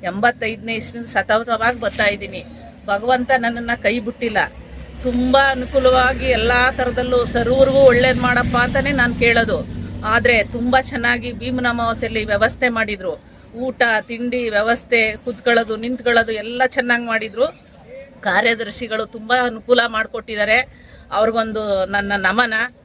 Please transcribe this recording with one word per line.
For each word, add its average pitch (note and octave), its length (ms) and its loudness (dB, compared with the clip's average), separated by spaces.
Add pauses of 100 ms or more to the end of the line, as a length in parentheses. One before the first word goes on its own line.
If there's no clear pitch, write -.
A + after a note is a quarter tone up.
ಎಂಬತ್ತೈದನೇ A3 720 -2
ಇಸ್ವಿಯಿಂದ A3+ 320 -10
ಸತತವಾಗಿ A3+ 720 0
ಬರ್ತಾ G#3+ 260 -2
ಇದ್ದೀನಿ. F#3+ 380 -4 (420)
ಭಗವಂತ A#3+ 520 0
ನನ್ನನ್ನ A#3 340 -2 (120)
ಕೈ A3+ 160 0
ಬಿಟ್ಟಿಲ್ಲ. A3 380 -4 (680)
ತುಂಬಾ B3+ 480 4
ಅನುಕೂಲವಾಗಿ B3+ 720 2
ಎಲ್ಲಾ B3 460 2
ಥರದಲ್ಲೂ B3 540 0
ಸರ್ವರಿಗೂ C4 520 4
ಒಳ್ಳೇದ್ B3 440 6
ಮಾಡಪ್ಪ B3 360 2
ಅಂತಾನೆ C4 340 2
ನಾನ್ A#3+ 280 0
ಕೇಳೋದು. A3+ 480 2 (380)
ಆದ್ರೆ A3 380 2
ತುಂಬಾ B3 380 0
ಚೆನ್ನಾಗಿ A#3+ 500 -4
ಭೀಮನ B3 380 -4
ಅಮಾವಾಸ್ಯೆಯಲ್ಲಿ A3+ 560 -4
ವ್ಯವಸ್ಥೆ A3 440 0
ಮಾಡಿದ್ರು. G#3+ 540 -4 (320)
ಊಟ B3+ 260 -4 (200)
ತಿಂಡಿ A#3+ 480 -4
ವ್ಯವಸ್ಥೆ, A3 680 0
ಕುತ್ಕೊಳ್ಳೋದು A#3 580 0
ನಿಂತ್ಕೊಳ್ಳೋದು A#3 560 0
ಎಲ್ಲ A3+ 360 -4
ಚೆನ್ನಾಗ್ A#3+ 380 -2
ಮಾಡಿದ್ರು. A3 420 -2 (720)
ಕಾರ್ಯದರ್ಶಿಗಳು A3 840 0
ತುಂಬಾ A#3+ 400 -2
ಅನುಕೂಲ A#3 420 2
ಮಾಡ್ಕೊಟ್ಟಿದ್ದಾರೆ. A3 1000 -2 (240)
ಅವ್ರಿಗೊಂದು G#3+ 720 0
ನನ್ನ G3+ 300 -2
ನಮನ. G3+ 380 0 (320)